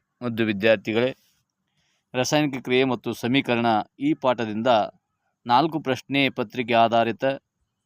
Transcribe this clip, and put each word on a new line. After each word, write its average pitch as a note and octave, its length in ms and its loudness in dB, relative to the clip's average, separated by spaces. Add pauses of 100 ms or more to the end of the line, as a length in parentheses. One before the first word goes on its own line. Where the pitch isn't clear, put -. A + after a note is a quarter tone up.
(220)
ಮತ್ತು A#2 220 -2
ವಿದ್ಯಾರ್ಥಿಗಳೇ, A2 720 0 (1000)
ರಾಸಾಯನಿಕ C3 500 -2
ಕ್ರಿಯೆ B2+ 200 2
ಮತ್ತು A#2+ 300 -4
ಸಮೀಕರಣ A#2+ 520 0 (340)
ಈ D3 140 0
ಪಾಠದಿಂದ A2+ 520 -2 (800)
ನಾಲ್ಕು D3 340 2
ಪ್ರಶ್ನೆ C3+ 480 0
ಪತ್ರಿಕೆ A#2+ 460 -6
ಆಧಾರಿತ A2+ 500 2 (600)